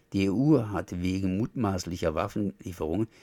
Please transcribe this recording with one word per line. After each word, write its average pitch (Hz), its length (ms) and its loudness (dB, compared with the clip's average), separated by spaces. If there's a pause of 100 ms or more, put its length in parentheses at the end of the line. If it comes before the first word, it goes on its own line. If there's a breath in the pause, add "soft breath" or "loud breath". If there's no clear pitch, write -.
(140 soft breath)
Die 98 120 4
E 98 40 4
U 123 400 4
hat 92 320 -4
wegen 92 360 0
mutmaßlicher 95 760 -2
Waffenlieferungen 95 960 -2 (160 soft breath)